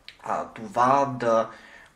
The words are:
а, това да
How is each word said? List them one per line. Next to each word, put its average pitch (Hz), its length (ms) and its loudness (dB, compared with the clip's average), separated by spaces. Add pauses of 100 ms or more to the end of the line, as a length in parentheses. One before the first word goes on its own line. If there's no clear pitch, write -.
(220)
а, 87 260 -6
това 127 720 0
да 113 300 2 (460)